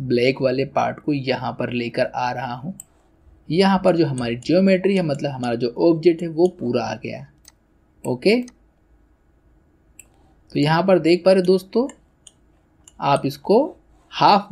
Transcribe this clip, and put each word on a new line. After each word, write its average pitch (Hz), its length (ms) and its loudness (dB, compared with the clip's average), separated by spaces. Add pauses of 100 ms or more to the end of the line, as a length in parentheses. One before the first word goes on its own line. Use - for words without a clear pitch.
ब्लैक 127 400 0
वाले 131 240 0
पार्ट 120 340 -4
को 156 120 -4
यहाँ 127 400 -4
पर 117 200 -8
लेकर 120 340 -4
आ 123 260 -6
रहा 123 220 -10
हूँ, 135 200 -12 (720)
यहाँ 190 360 2
पर 175 120 4
जो 165 100 2
हमारी 123 320 -4
ज्योमेट्री 190 580 2
है, 185 80 0
मतलब 143 260 -4
हमारा 123 260 -6
जो 120 240 -4
ऑब्जेक्ट 165 420 2
है 170 80 -6
वो 165 260 0
पूरा 120 280 -4
आ 110 120 -8
गया, 117 300 -12 (800)
ओके। 180 360 0 (2000)
तो 160 60 -4
यहाँ 156 240 2
पर 190 180 4
देख 170 240 2
पा 185 80 6
रहे 190 80 4
हो 180 60 0
दोस्तों, 190 420 0 (1120)
आप 143 260 0
इसको 233 500 0 (360)
हाफ 196 400 4